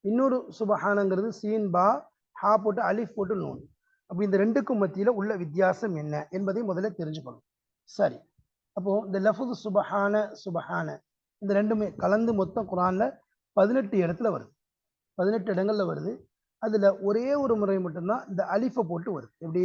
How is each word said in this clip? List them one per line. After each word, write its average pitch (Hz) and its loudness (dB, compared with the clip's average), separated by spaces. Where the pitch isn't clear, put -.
இன்னொரு 254 2
சுபஹானங்கிறது 202 0
சீன், 214 -2
பா, 180 4
ஹா 202 2
போட்டு 208 0
அலிஃப் 202 -2
போட்டு 196 -2
நூன். 139 -6
அப்ப 175 -6
இந்த 196 2
ரெண்டுக்கும் 220 2
மத்தியில 196 2
உள்ள 208 -2
வித்தியாசம் 185 0
என்ன 151 -4
என்பதை 196 -2
முதல்ல 196 -2
தெரிஞ்சுக்கணும். 151 -10
சரி, - 0
அப்போ 196 -2
இந்த 190 -2
லஃபுது 220 0
சுபஹான, 202 0
சுபஹான 165 -4
இந்த 202 -2
ரெண்டுமே 214 2
கலந்து 220 2
மொத்தம் 190 -2
குர்ஆன்ல 185 2
பதினெட்டு 208 4
இடத்துல 190 0
வருது, 117 -6
பதினெட்டு 202 0
இடங்கள்ல 196 2
வருது. 160 -4
அதுல 214 2
ஒரே 233 0
ஒரு 233 2
முறை 196 2
மட்டும்தான் 180 -2
இந்த 185 -2
அலிஃபை 233 0
போட்டு 175 -6
வருது. 131 -10
எப்படி? 165 -2